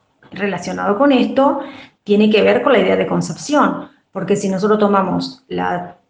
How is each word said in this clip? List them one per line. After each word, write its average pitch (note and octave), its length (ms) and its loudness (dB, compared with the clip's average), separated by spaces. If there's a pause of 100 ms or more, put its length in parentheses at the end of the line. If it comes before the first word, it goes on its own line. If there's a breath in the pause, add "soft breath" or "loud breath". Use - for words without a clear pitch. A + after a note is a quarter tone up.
(300)
Relacionado F#3+ 680 -4
con C#4 160 4
esto, B3+ 480 2 (440 loud breath)
tiene G#3 260 4
que G#3 100 4
ver G#3 220 2
con C#4 100 2
la A3+ 60 4
idea F#3+ 180 2
de F#3 100 0
concepción, F3+ 840 -2 (240 loud breath)
porque F#3+ 240 -2
si G3+ 120 -4
nosotros G#3 300 0
tomamos G3+ 680 -2
la F2+ 480 -6 (140)